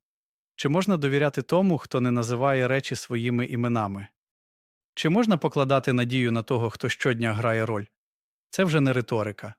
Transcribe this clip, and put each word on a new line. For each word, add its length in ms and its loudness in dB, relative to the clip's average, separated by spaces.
Чи 140 -2
можна 280 2
довіряти 440 0
тому, 360 2
хто 240 -4
не 100 0
називає 560 0
речі 280 -2
своїми 500 -2
іменами? 640 -2
Чи 160 0
можна 280 4
покладати 560 2
надію 380 0
на 120 0
того, 260 0
хто 200 -6
щодня 440 0
грає 320 0
роль? 200 -4
Це 140 0
вже 180 2
не 120 4
риторика. 640 -4